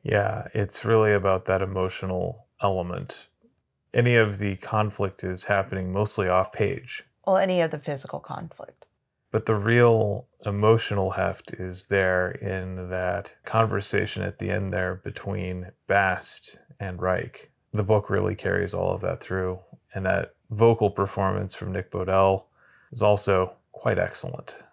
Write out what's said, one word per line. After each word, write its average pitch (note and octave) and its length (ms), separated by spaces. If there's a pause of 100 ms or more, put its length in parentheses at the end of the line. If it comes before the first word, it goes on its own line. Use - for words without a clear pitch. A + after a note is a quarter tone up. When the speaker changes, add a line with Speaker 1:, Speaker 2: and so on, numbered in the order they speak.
Speaker 1:
Yeah, G2+ 500
it's G2+ 320
really A2 280
about F#2+ 320
that F#2+ 160
emotional F#2 840 (160)
element. F#2 640 (680)
Any A#2+ 220
of G#2 220
the G2 200
conflict G#2 680
is F#2 220
happening F#2+ 460
mostly G2+ 360
off F#2 240
page. - 520 (220)
Speaker 2:
Well, F#3+ 120
any F#3 240
of D#3+ 100
the D3 80
physical D3 400
conflict. - 680 (460)
Speaker 1:
But A2 140
the A2+ 100
real A2 720 (180)
emotional G2+ 680
heft F#2 420
is F2+ 340
there F#2 440
in F#2 580
that F#2 440 (100)
conversation G2 800
at F#2+ 160
the F#2+ 100
end F#2+ 220
there F#2 320
between F#2 680 (160)
Bast - 720 (220)
and F2+ 220
Reich. F2+ 500 (220)
The G#2+ 100
book G#2 260
really G2 260
carries F#2 380
all F#2 200
of F2+ 80
that F2 200
through, F#2 380 (340)
and F#2+ 120
that F#2 300 (140)
vocal A2 400
performance G2 640
from F#2+ 200
Nick F#2 180
Bodell F#2+ 520 (480)
is A#2 100
also G2+ 520 (200)
quite G2 260
excellent. - 560 (180)